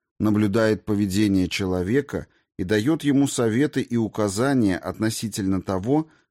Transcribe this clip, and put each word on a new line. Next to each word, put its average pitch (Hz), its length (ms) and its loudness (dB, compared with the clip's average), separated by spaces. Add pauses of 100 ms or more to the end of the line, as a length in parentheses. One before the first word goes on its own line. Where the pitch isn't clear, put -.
(200)
наблюдает 107 640 2
поведение 98 640 2
человека 92 800 -2 (300)
и 98 60 -4
дает 107 400 0
ему 139 240 2
советы 131 540 0
и 117 160 -4
указания 110 800 0
относительно 98 840 -4
того, 120 460 -2 (240)